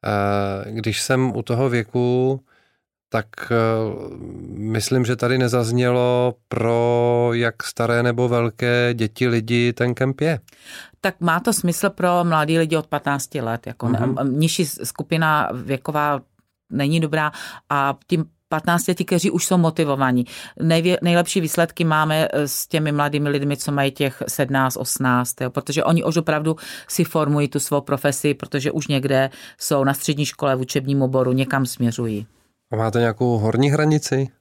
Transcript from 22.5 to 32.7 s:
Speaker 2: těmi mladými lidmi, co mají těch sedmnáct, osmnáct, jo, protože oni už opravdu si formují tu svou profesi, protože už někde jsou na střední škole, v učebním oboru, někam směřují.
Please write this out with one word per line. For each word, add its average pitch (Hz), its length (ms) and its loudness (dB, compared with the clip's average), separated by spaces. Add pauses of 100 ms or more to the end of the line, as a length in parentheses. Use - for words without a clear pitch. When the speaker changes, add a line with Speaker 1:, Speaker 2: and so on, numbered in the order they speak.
Speaker 2:
těmi 156 240 0
mladými 147 380 0
lidmi, 143 280 -2
co - 140 -6
mají 139 200 0
těch 135 360 -4
sedmnáct, 135 500 0
osmnáct, 123 640 -2
jo, 127 80 -4
protože 143 340 -4
oni 170 200 2
už 160 140 0
opravdu 160 380 0 (320)
si - 160 0
formují 147 440 2
tu 139 120 -2
svou 143 220 0
profesi, 143 520 0
protože 139 380 -4
už 151 160 -4
někde 135 420 2 (280)
jsou 139 260 0
na 139 100 2
střední 143 320 -2
škole, 139 300 -2
v 131 60 -2
učebním 139 400 0
oboru, 127 300 2
někam 131 340 0
směřují. 113 640 -2 (440)